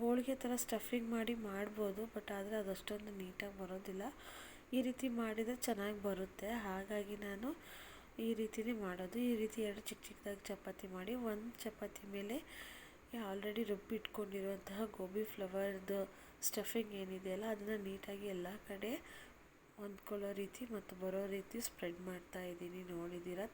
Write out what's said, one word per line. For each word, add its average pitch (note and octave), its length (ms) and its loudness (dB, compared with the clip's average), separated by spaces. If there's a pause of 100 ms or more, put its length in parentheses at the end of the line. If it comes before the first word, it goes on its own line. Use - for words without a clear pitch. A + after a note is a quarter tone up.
ಹೋಳಿಗೆ B3 340 6
ಥರ B3 220 2
ಸ್ಟಫಿಂಗ್ A#3 540 2
ಮಾಡಿ A#3 240 4
ಮಾಡ್ಬೋದು, G#3 680 2
but A3 300 -2
ಆದರೆ G3+ 240 0
ಅದಷ್ಟೊಂದು G#3 540 0
ನೀಟಾಗಿ G3 480 -4
ಬರೋದಿಲ್ಲ. F#3+ 440 -2 (720)
ಈ B3+ 100 8
ರೀತಿ B3+ 260 4
ಮಾಡಿದರೆ A3+ 480 2
ಚೆನ್ನಾಗಿ G#3 460 2
ಬರುತ್ತೆ, F#3+ 480 0
ಹಾಗಾಗಿ G#3 680 0
ನಾನು G#3 640 -4 (380)
ಈ A3+ 160 4
ರೀತಿನೇ A3 380 2
ಮಾಡೋದು. F#3 460 0
ಈ A#3+ 180 6
ರೀತಿ A3 260 2
ಎರಡು G#3 180 2
ಚಿಕ್ಕ - 280 -6
ಚಿಕ್ಕದಾಗಿ G3+ 400 -4
ಚಪಾತಿ F#3+ 400 -4
ಮಾಡಿ, F#3 260 -2
ಒಂದು A3+ 480 0
ಚಪಾತಿ G#3 440 -4
ಮೇಲೆ G3+ 360 0 (720)
already G#3 500 2
ರುಬ್ಬಿಟ್ಕೊಂಡಿರುವಂತಹ G3 1160 0 (120)
ಗೋಬಿ F#3+ 320 0
ಫ್ಲವರ್‌ದು G3 840 0 (320)
ಸ್ಟಫಿಂಗ್ G#3 520 2
ಏನಿದೆಯಲ್ಲ, F#3+ 500 0
ಅದನ್ನು G#3 400 2
ನೀಟಾಗಿ G3 420 -4
ಎಲ್ಲ F3+ 200 0 (220)
ಕಡೆ G#3 260 0 (800)
ಹೊಂದ್ಕೊಳ್ಳೋ G3+ 560 -2
ರೀತಿ G3+ 420 -2
ಮತ್ತು G3 220 -4
ಬರೋ F#3+ 300 2
ರೀತಿ G3 340 -2
ಸ್ಪ್ರೆಡ್ F3 400 -2
ಮಾಡ್ತಾ F3+ 420 -4
ಇದ್ದೀನಿ. F3+ 400 -4
ನೋಡಿದ್ದೀರಾ, F3 720 -2